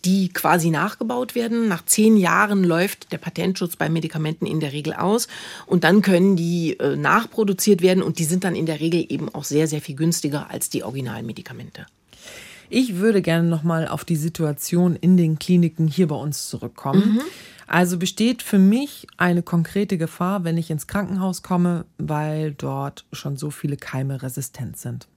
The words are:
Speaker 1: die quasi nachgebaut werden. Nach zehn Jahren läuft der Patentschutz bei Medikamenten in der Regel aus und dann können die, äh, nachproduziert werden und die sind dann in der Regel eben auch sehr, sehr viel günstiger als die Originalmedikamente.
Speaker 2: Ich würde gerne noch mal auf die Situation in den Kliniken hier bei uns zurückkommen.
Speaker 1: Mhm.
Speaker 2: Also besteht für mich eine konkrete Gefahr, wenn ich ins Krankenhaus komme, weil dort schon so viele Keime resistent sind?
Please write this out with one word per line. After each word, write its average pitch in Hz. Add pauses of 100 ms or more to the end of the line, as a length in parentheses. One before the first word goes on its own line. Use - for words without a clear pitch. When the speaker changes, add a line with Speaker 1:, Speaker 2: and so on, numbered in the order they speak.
Speaker 1:
die 185
quasi 165
nachgebaut 226
werden. 233
Nach 170
zehn 214
Jahren 190
läuft 175
der 170
Patentschutz 175
bei 160
Medikamenten 160
in 156
der 143
Regel 151
aus 208 (360)
und 180
dann 190
können 190
die, 170
äh, 143
nachproduziert 196
werden 185
und -
die 165
sind 180
dann 180
in 160
der 151
Regel 165
eben 143
auch 143
sehr, 151
sehr 151
viel 143
günstiger 151
als -
die -
Originalmedikamente. 120 (840)
Speaker 2:
Ich 233
würde 202
gerne 165
noch 160
mal 165
auf -
die 170
Situation 165
in 180
den 160
Kliniken 170
hier 160
bei 143
uns 143
zurückkommen. 143
Speaker 1:
Mhm. 240 (460)
Speaker 2:
Also 180
besteht 220
für -
mich 226 (100)
eine 175
konkrete 180
Gefahr, 180
wenn 165
ich 165
ins 156
Krankenhaus 185
komme, 175 (100)
weil 151
dort 139
schon 143
so 151
viele 143
Keime 135
resistent 127
sind? 123